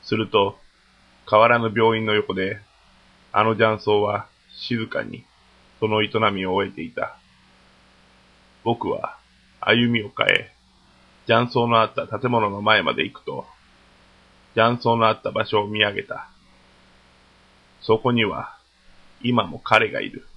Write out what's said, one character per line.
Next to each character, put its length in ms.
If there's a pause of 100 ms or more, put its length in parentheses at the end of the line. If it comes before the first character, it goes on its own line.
す 140
る 120
と、 300 (720)
変 100
わ 80
ら 100
ぬ 160
病 240
院 60
の 80
横 220
で、 260 (720)
あ 120
の 100
雀 240
荘 240
は 240 (260)
静 340
か 160
に 220 (560)
そ 80
の 140
営 80 (200)
み 140
を 80
終 180
え 20
て 100
い 80
た。 260 (1500)
僕 260
は 260 (440)
歩 300
み 120
を 140
変 120
え、 240 (760)
雀 240
荘 180
の 120
あ 60
っ 80
た 120
建 240
物 200
の 100
前 220
ま 120
で 100
行 100
く 80
と、 240 (1080)
雀 240
荘 180
の 120
あ 40
っ 100
た 80
場 160
所 160
を 40
見 160
上 100
げ 100
た。 260 (1500)
そ 180
こ 140
に 120
は、 320 (680)
今 220
も 140
彼 320
が 100
い 80
る。 180 (100)